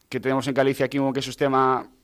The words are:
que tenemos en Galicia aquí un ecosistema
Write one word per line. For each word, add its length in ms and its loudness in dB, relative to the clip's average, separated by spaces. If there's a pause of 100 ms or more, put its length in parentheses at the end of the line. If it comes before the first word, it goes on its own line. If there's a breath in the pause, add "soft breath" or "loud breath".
que 100 -6
tenemos 300 -2
en 60 -4
Galicia 320 2
aquí 120 -4
un 120 0
ecosistema 760 0 (180)